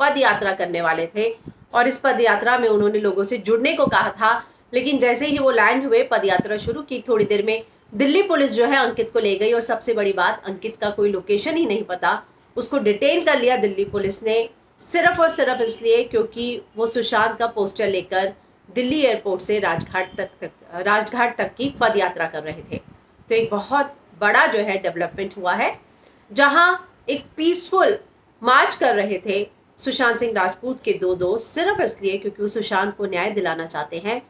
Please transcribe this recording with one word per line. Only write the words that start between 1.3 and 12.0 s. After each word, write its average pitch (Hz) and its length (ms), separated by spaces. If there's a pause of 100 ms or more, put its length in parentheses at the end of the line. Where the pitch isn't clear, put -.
और 240 140
इस 262 100
पद 254 220
यात्रा 226 380
में 233 100
उन्होंने 208 300
लोगों 196 260
से 233 140
जुड़ने 226 340
को 285 140
कहा 214 240
था, 226 360 (280)
लेकिन 254 240
जैसे 240 280
ही 294 120
वो 269 120
land 240 360
हुए, 233 160
पद 233 220
यात्रा 196 320
शुरू 233 260
की, 247 260
थोड़ी 214 160
देर 202 220
में 220 160 (320)
दिल्ली 277 280
पुलिस 302 300
जो 233 140
है 277 100
अंकित 233 360
को 240 60
ले 202 180
गई। 220 160
और 233 80
सबसे 226 340
बड़ी 202 180
बात, 190 340
अंकित 208 300
का 208 140
कोई 202 220
location 202 440
ही 330 100
नहीं 208 180
पता, 180 380 (340)